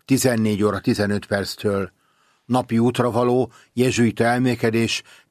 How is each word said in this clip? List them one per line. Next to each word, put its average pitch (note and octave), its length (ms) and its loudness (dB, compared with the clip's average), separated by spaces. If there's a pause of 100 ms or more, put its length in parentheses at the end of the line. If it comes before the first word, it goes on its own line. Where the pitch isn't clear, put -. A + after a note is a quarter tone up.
tizennégy A2 580 2
óra G2+ 160 0
tizenöt G#2 460 -2
perctől. G2 680 -4 (540)
Napi A#2+ 340 0
útravaló, B2 720 0 (220)
jezsuita A#2 500 0
elmékedés A#2 800 0 (280)